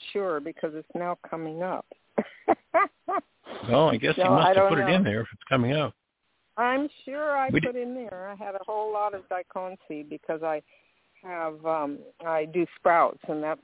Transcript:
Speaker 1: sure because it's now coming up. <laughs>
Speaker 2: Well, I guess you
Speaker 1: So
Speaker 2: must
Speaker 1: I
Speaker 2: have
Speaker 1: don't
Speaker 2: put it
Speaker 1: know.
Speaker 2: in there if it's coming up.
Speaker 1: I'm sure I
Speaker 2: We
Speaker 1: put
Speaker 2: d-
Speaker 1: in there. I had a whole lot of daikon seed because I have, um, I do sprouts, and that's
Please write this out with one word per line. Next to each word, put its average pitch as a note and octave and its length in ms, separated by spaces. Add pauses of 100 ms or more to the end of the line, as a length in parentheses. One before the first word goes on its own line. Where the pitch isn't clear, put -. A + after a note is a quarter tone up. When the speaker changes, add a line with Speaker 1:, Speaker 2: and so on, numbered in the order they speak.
(120)
Speaker 1:
sure F#3 280
because D#3 340
it's D#3 220
now F3 220 (120)
coming D#3+ 340
up. F3+ 220 (320)
<laughs> - 580 (920)
Speaker 2:
Well, C#3+ 220
I B2 80
guess C#3+ 200
you F3+ 60
Speaker 1:
So F#3 60
Speaker 2:
must F3 160
Speaker 1:
I - 40
Speaker 2:
have F#3+ 60
Speaker 1:
don't G3 140
Speaker 2:
put E3 100
it - 80
Speaker 1:
know. E3+ 60
Speaker 2:
in F#3+ 100
there A2 180
if A2 120
it's - 160
coming B2+ 240
up. D3 200 (600)
Speaker 1:
I'm B3+ 320 (160)
sure C#4+ 340
I C4+ 120
Speaker 2:
We - 100
Speaker 1:
put B3+ 140
Speaker 2:
d- B3 80
Speaker 1:
in B3 140
there. G3 340
I G3+ 140
had G3 120
a F#3+ 100
whole G#3+ 280
lot G#3 200
of F#3 140
daikon F#3 480 (120)
seed D3+ 220
because D#3 340
I D#3 180 (600)
have, E3 420
um, D3+ 320 (280)
I D#3+ 200
do E3 200 (120)
sprouts, E3+ 500
and D3+ 160
that's D#3 200